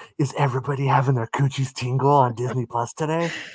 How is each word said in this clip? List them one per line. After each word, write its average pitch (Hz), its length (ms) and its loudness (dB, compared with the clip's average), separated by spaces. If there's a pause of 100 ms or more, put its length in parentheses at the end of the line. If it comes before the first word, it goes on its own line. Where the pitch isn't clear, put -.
(200)
Is 139 180 0
everybody 139 480 0
having 135 300 2
their 113 180 -2
coochies 135 400 0
tingle 127 380 0
on 127 240 6
Disney 123 320 -4
Plus 117 260 -4
today?" 160 380 -2 (220)